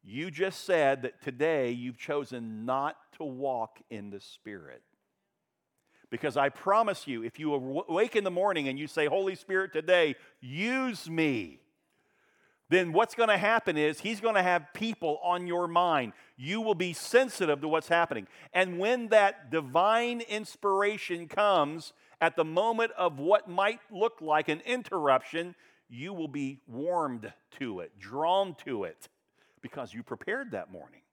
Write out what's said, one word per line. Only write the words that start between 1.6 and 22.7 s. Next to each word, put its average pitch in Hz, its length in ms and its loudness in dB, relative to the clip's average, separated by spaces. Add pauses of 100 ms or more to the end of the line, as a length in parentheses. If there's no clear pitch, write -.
you've 123 280 -8
chosen 117 640 -6
not 135 500 -4
to 160 100 -12
walk 131 560 -6 (100)
in 104 200 -10
the 98 100 -14
Spirit. 76 600 -16 (1300)
Because 120 280 -4
I 139 140 4
promise 202 580 0
you, 113 160 -6
if 113 160 -10
you 151 140 -2
aw-, 135 380 -4
wake 214 220 0
in 214 80 2
the 190 80 -2
morning 180 380 0
and 135 100 -4
you 151 80 -8
say, 147 200 0
"Holy 190 280 0
Spirit, 190 380 -2
today, 160 420 4 (260)
use 214 680 -4
me," 127 500 0 (1080)
then 175 240 4
what's 220 220 4
gonna 220 240 4
happen 208 380 2
is 151 240 0
he's 208 200 -6
gonna 214 220 2
have 175 300 2
people 170 500 -4
on 180 260 0
your 175 180 0
mind. 170 460 2 (240)
You 165 240 -4
will 220 140 0
be 175 180 -2
sensitive 190 720 2
to 156 60 -4
what's 156 200 0
happening. 165 400 0 (240)
And 180 260 2
when 226 300 0
that 196 420 4
divine 202 680 2
inspiration 202 1040 -2
comes 165 680 2 (280)
at 165 140 4
the 165 100 4
moment 226 480 0